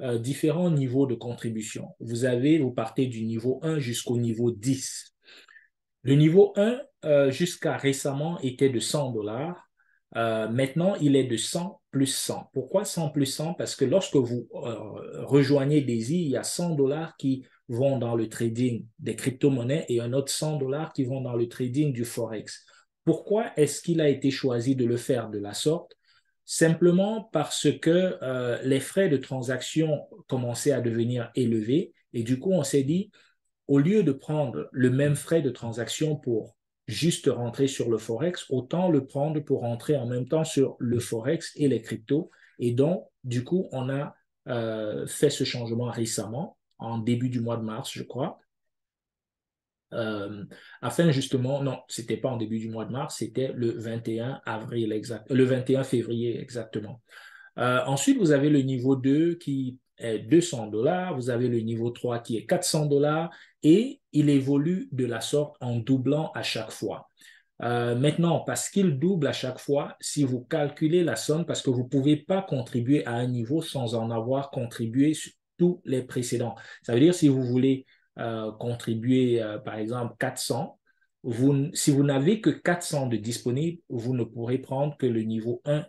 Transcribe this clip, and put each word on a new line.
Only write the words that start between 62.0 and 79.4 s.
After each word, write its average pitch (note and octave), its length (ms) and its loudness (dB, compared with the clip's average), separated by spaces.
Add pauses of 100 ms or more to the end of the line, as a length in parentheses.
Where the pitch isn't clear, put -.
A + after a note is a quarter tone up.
qui A#2 180 -6
est G#2+ 100 -6
quatre F3+ 180 0
cents D3+ 220 0
dollars D3 440 2 (320)
et G#3+ 380 4 (120)
il D3 160 4
évolue C#3+ 640 2
de B2+ 140 -2
la A#2 140 -4
sorte D3 400 -2
en A#2+ 160 -2
doublant C3+ 580 0
à A#2 80 -8
chaque A2 300 -6
fois. F2+ 360 -8 (540)
Euh, A#2+ 320 -2
maintenant, D3+ 460 2
parce - 280 -4
qu'il F#3 300 2
double D#3+ 300 0
à - 40 0
chaque - 260 -6
fois, - 420 -2
si - 240 -2
vous B2+ 200 -2
calculez D#3 600 0
la A#2+ 120 0
somme, D#3+ 300 -2
parce - 160 -4
que C#3+ 80 0
vous B2 160 0
pouvez C#3+ 300 4
pas F#3+ 260 -2
contribuer B2+ 640 0
à A#2 60 -4
un B2 140 0
niveau B2 360 -2
sans A#2+ 320 -4
en A2+ 160 -2
avoir B2 400 -2
contribué B2 640 0
sur - 180 -10 (240)
tous F3 280 2
les B2+ 180 -2
précédents. A#2+ 540 -4 (260)
Ça A#2+ 100 -4
veut A#2+ 80 6
dire, E3+ 140 8
si D3+ 140 6
vous C3 140 4
voulez, B2+ 440 2 (320)
euh, A2 340 -6
contribuer, A#2+ 920 0